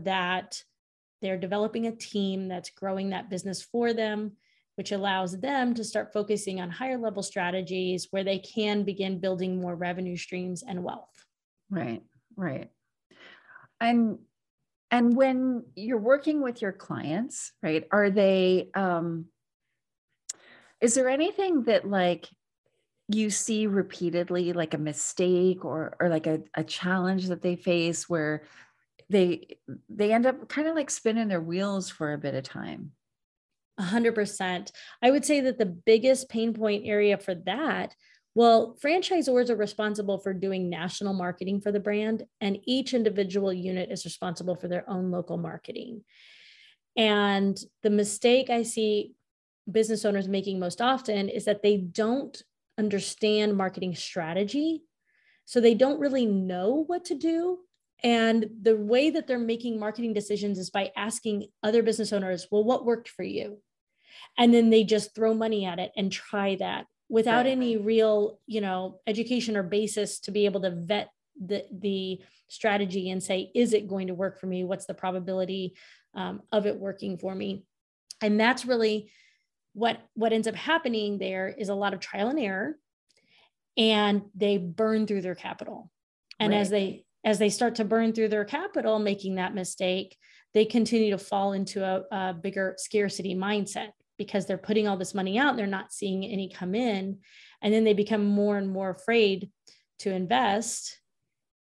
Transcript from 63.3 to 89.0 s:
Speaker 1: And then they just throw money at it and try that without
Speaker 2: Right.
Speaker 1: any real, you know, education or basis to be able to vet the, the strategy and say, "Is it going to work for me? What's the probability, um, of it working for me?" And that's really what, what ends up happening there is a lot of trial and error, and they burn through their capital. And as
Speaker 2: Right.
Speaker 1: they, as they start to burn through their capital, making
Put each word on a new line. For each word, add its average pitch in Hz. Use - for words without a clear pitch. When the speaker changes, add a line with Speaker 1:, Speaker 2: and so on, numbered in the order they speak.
Speaker 1:
And 240
then 233
they 220
just 208
throw 220
money 220
at 180
it -
and 190
try 202
that 196
without 226
Speaker 2:
Right. 269
Speaker 1:
any 247
real, 214
you 214
know, 185
education 226
or 202
basis 208
to -
be 202
able 196
to 185
vet 175
the, 196
the 190
strategy 196
and 185
say, 190
"Is 240
it 208
going 190
to 185
work 190
for -
me? 185
What's 185
the 180
probability, 185
um, 190
of 208
it 208
working 196
for 190
me?" 196
And 214
that's 247
really 220
what, 226
what 220
ends 220
up 214
happening 226
there 190
is 196
a 202
lot 196
of 190
trial 202
and 294
error, 214
and 208
they 202
burn 220
through 202
their 180
capital. -
And 208
as 202
Speaker 2:
Right. -
Speaker 1:
they, 196
as 214
they 208
start 233
to 226
burn 226
through 220
their 208
capital, 262
making 202